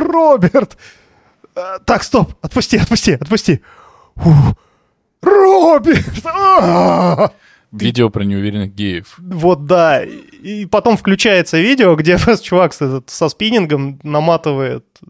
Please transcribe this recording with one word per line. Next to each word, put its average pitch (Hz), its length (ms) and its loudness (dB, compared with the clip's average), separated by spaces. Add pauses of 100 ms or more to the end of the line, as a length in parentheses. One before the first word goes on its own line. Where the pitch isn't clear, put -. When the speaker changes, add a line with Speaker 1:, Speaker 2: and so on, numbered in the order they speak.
Speaker 1:
Роберт! 302 760 2 (800)
Э, 185 300 -10
так, 233 160 0
стоп! - 400 -2
Отпусти, 220 340 -4
отпусти, 208 380 0
отпусти! 156 480 -2 (540)
У, - 140 2 (920)
Роберт! 339 840 4 (220)
А!» 180 1040 2 (420)
Speaker 2:
Видео 117 380 0
про 104 140 -6
неуверенных 101 500 -4
геев. 98 440 -8
Speaker 1:
Вот, 175 460 -2
да. 160 400 2
И - 600 -14
потом 208 320 0
включается 190 600 0
видео, 208 380 2
где 165 220 2
<laughs> - 0 -
просто 214 260 0
чувак 180 300 0
с-, - 80 -12
этот, 131 260 -6
со 160 220 -4
спиннингом 151 720 -4
наматывает 151 840 -4 (260)